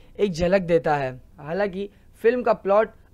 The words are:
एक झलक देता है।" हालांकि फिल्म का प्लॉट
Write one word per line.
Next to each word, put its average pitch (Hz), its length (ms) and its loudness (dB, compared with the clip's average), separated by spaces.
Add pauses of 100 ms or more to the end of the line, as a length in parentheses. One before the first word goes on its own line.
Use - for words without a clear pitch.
(180)
एक 202 140 0
झलक 175 300 0
देता 165 340 0
है।" 131 240 -6 (180)
हालांकि 185 520 -6 (240)
फिल्म 247 280 2
का 233 100 2
प्लॉट 208 380 2 (240)